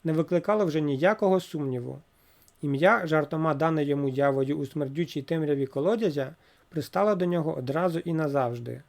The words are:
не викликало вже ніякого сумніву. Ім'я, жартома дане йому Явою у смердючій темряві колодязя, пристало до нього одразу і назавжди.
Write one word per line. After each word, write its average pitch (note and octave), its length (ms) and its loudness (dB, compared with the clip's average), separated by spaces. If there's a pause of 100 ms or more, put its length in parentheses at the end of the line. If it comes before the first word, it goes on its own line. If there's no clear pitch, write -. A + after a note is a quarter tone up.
не D#3+ 100 0
викликало F3 520 2
вже D#3 160 0
ніякого F#3 580 2
сумніву. C3+ 600 -6 (640)
Ім'я, E3 460 2
жартома D#3 460 2
дане D#3 300 2
йому C#3+ 260 0
Явою C#3 480 2
у C#3+ 80 -4
смердючій D3 560 -4
темряві D3 440 0
колодязя, D#3 720 -2 (340)
пристало F#3+ 460 0
до F3+ 100 0
нього D#3+ 320 0
одразу D#3+ 420 -2
і E3+ 140 -4
назавжди. B2+ 760 -2